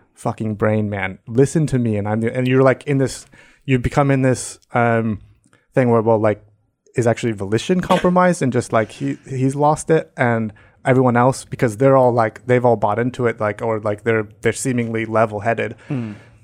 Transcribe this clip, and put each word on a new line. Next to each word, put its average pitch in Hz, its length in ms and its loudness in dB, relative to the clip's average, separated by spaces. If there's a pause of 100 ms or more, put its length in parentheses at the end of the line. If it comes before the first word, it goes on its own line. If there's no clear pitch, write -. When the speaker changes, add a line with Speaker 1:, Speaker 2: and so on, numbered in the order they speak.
(140)
Speaker 1:
fucking 110 420 -6
brain, 107 340 0
man. 95 280 -6 (100)
Listen 139 400 2
to 131 120 -2
me." 113 160 -2
And 101 120 -2
I'm 107 120 -2
the, 117 160 -4
and 127 120 -2
you're, 131 140 2
like, 127 240 2
in 143 140 -2
this, - 260 -4 (400)
you 131 140 0
become 139 320 0
in 135 100 2
this, - 380 -2 (140)
um, 117 480 0 (520)
thing 127 160 2
where, 117 120 4
well, 110 180 2
like, 107 240 -2 (520)
is 120 120 0
actually 117 240 0
Volition 104 480 -2
compromised 180 640 2
and 131 100 0
just, 120 200 -2
like, 110 180 0
he, 139 260 -8 (100)
he's 131 280 -2
lost 147 340 0
it 160 280 0
and 113 340 0 (340)
everyone 127 320 4
else, 127 260 2
because 113 340 -4
they're 135 200 4
all, 127 140 4
like, 113 360 -2
they've 123 180 2
all 120 120 4
bought 104 200 0
into 123 300 -2
it, 110 120 -2
like, 107 220 -4
or, 113 200 -4
like, 107 240 -4
they're, 110 220 0 (140)
they're 113 120 0
seemingly 113 520 -4
level-headed. 110 680 -2 (140)
Speaker 2:
Mm. 117 260 -8 (280)